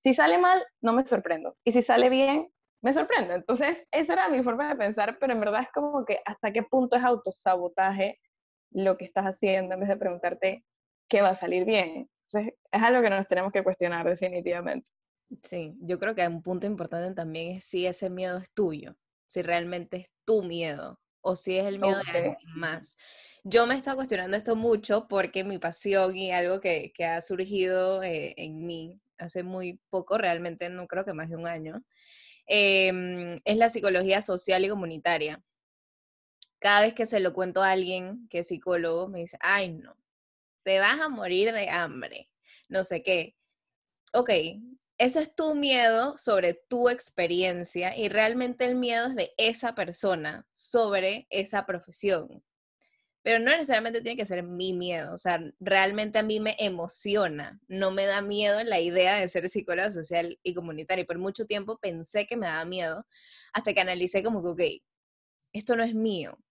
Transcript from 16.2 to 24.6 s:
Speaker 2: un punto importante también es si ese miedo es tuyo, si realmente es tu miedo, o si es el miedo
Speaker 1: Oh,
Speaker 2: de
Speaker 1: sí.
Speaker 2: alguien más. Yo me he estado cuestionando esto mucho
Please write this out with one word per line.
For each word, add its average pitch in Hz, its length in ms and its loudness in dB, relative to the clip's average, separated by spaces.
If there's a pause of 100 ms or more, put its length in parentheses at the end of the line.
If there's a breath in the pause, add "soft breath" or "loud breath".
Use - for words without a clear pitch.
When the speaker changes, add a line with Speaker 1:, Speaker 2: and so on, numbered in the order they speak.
Speaker 2:
un 165 160 -6
punto 180 240 -4
importante 180 480 -6
también 165 420 -8
es 190 80 -16
si 180 220 -2
ese 180 220 -4
miedo 180 280 -6
es 185 160 -12
tuyo, 160 420 -2 (300)
si - 160 -6
realmente 170 560 -2
es 180 160 -14 (120)
tu 214 180 4
miedo, 165 560 -6 (220)
o 185 140 0
si 185 220 -2
es 190 80 2
el 196 140 -4
miedo 196 180 4
Speaker 1:
Oh, 196 40 -4
Speaker 2:
de 180 100 -6
Speaker 1:
sí. 170 60 0 (120)
Speaker 2:
alguien 165 260 -14
más. 165 420 -8 (460 loud breath)
Yo 226 220 6
me 240 80 2
he 277 40 0
estado 269 200 -6
cuestionando 202 400 -4
esto 226 180 0
mucho 220 520 0